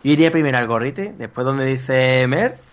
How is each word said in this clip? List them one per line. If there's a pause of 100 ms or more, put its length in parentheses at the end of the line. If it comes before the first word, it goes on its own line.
yo
iría
primero
al
Gorriti,
después
donde
dice
Mer. (140)